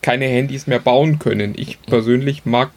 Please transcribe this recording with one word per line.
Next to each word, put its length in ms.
keine 240
Handys 420
mehr 100
bauen 400
können. 380
Ich 260
persönlich 600
mag 320